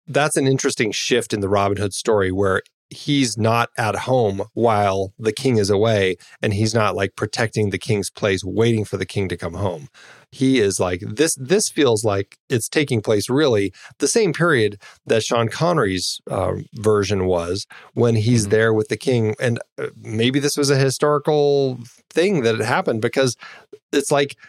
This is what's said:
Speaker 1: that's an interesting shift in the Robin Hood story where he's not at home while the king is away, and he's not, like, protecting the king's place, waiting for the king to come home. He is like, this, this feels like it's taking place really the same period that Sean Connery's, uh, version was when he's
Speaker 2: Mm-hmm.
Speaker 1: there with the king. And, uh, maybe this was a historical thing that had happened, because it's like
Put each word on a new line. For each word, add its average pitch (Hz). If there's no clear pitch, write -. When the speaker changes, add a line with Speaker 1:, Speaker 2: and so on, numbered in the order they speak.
Speaker 1:
that's 143
an 139
interesting 131
shift -
in 107
the 98
Robin 98
Hood 98
story 98
where 95
he's 131
not 113
at 107
home 104
while 101
the 110
king 127
is 101
away, 101
and 117
he's 107
not, 104
like, 98
protecting 110
the 92
king's 101
place, 98
waiting 107
for 95
the 95
king 98
to 87
come 82
home. 104
He 135
is 98
like, 90
this, 110
this 147
feels 117
like 101
it's 123
taking 131
place 107
really 120
the 143
same 226
period 117
that 113
Sean 117
Connery's, 123
uh, 110
version 101
was 90
when 117
he's 113
Speaker 2:
Mm-hmm. 101
Speaker 1:
there 110
with 107
the 107
king. 113
And, 117
uh, -
maybe 113
this 139
was 143
a 139
historical 143
thing 170
that 113
had 107
happened, 139
because 123
it's -
like 143